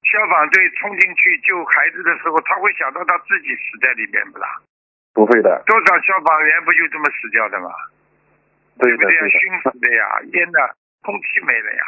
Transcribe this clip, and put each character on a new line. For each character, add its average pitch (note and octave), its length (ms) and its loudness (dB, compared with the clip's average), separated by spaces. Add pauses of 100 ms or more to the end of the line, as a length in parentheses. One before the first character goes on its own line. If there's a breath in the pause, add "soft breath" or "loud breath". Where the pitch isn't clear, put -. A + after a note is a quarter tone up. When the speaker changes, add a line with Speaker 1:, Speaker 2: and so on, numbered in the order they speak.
Speaker 1:
消 G#3+ 220 0
防 D#3 220 2
队 F#3 260 2
冲 G3+ 220 -8
进 F#3 160 2
去 F3 240 2
救 F3+ 260 -4
孩 D3+ 240 2
子 F3+ 140 -10
的 E3 160 0
时 E3 100 -4
候， D#3 120 2
他 F#3 200 -2
会 G3+ 120 0
想 C3+ 200 -4
到 F3 100 -8
他 F3 140 0 (100)
自 F#3+ 140 0
己 C#3+ 140 -12
死 - 260 -12
在 C3 120 2
里 A2 200 -6
面 - 180 -2
不 - 60 -20
啦？ - 100 -8 (640)
Speaker 2:
不 G#2+ 120 4
会 A2+ 160 4
的。 F#2 240 2
Speaker 1:
多 A3 100 4 (120)
少 F3+ 120 6
消 - 220 0
防 D#3 240 2
员 D#3+ 180 2
不 E3 100 0
就 F3 140 2
这 D#3 120 -8
么 D3+ 100 -4
死 B2 220 -8
掉 A2 180 0
的 F#2+ 100 -6
吗？ F2 80 -8 (1080)
Speaker 2:
对 B2 140 4
的， A#2 60 0
Speaker 1:
对 - 0 -
不 - 60 2
对 E3 120 4
呀？ E3 40 2
Speaker 2:
对 D#3 80 0
的。 - 120 2
Speaker 1:
熏 - 200 -2
死 B2+ 200 -4
的 A#2+ 160 0
呀， G#2 260 0 (100)
烟 E3+ 200 -2
的， D3 240 0 (260)
空 G3+ 180 -8
气 - 240 -4
没 A#2+ 160 0
了 G#2+ 140 -8
呀 - 140 -4